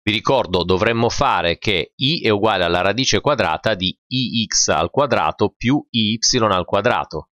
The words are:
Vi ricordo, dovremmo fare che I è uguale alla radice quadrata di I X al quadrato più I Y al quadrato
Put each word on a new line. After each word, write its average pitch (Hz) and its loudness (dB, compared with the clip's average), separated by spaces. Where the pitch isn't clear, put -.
Vi 107 -4
ricordo, 98 0
dovremmo 107 2
fare 92 0
che 90 -2
I 156 -2
è 113 2
uguale 104 2
alla 87 2
radice 101 0
quadrata 107 0
di 90 -4
I 117 -2
X - -2
al 85 0
quadrato 104 0
più 135 -2
I 110 -2
Y - 0
al 98 0
quadrato 98 -2